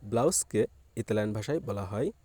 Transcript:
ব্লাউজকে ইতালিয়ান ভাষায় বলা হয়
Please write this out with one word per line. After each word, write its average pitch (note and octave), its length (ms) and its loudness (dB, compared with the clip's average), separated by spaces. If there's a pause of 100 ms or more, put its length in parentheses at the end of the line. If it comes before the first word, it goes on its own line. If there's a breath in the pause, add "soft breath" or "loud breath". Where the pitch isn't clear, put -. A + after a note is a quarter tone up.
ব্লাউজকে A2+ 580 2 (360)
ইতালিয়ান G#2+ 360 0
ভাষায় A2 280 -2
বলা G2+ 240 -4
হয় G#2 240 -2 (160)